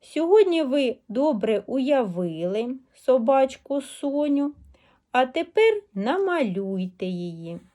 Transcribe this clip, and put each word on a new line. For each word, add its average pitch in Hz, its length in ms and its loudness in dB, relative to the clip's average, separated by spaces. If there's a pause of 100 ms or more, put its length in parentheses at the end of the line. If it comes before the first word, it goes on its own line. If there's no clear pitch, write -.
Сьогодні 339 600 4
ви 262 340 0 (120)
добре 220 580 0
уявили 214 1080 -2 (200)
собачку 269 840 0
Соню, 285 760 -2 (580)
а 254 140 2
тепер 415 560 0 (120)
намалюйте 196 1120 -4
її. 170 540 -10 (140)